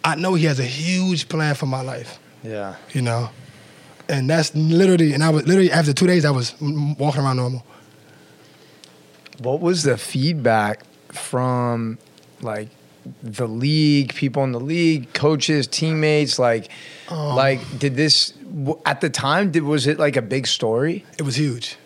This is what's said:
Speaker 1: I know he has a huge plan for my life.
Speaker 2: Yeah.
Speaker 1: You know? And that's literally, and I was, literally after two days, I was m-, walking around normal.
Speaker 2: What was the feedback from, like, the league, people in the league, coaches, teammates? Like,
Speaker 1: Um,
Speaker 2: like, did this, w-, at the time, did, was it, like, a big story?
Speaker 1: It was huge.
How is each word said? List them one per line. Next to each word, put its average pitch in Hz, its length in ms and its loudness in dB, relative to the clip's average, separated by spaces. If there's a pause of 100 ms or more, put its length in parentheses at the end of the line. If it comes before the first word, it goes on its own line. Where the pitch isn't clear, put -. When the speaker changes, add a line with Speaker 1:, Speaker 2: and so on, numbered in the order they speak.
Speaker 1:
I 151 120 0
know 185 180 0
he 160 120 2
has 135 140 0
a 131 40 -2
huge 170 640 -2
plan 156 260 -2
for 143 120 -6
my 131 140 -4
life. 123 380 -10 (240)
Speaker 2:
Yeah. 104 320 -8 (180)
Speaker 1:
You 131 100 -2
know? 117 280 -2 (760)
And 135 200 0
that's 156 260 2
literally, 165 600 4
and 143 100 2
I 165 60 4
was, 156 160 2
literally 185 260 6
after 151 200 4
two 180 140 4
days, 175 180 4
I 147 80 4
was 123 280 -2
m-, 147 360 -2
walking 143 260 0
around 131 140 0
normal. 123 280 -4 (1700)
Speaker 2:
What 127 220 -2
was 170 240 0
the 131 120 2
feedback 120 840 0 (300)
from, 123 840 -2 (440)
like, 107 260 -8 (540)
the 117 260 -6
league, 143 680 2
people 135 300 -2
in 131 80 -2
the 120 80 -4
league, 156 540 0
coaches, 147 520 2
teammates? 151 720 0
Like, 117 300 0 (400)
Speaker 1:
Um, 151 280 -4
Speaker 2:
like, 135 420 0
did 139 180 -2
this, 147 340 2
w-, 156 540 -8
at 143 160 0
the 165 80 0
time, 160 420 0
did, 160 120 0
was 143 240 0
it, 151 120 0
like, 147 180 2
a 127 60 0
big 123 240 -4
story? 131 580 -2 (140)
Speaker 1:
It 160 40 -6
was 135 160 -4
huge. 127 480 -4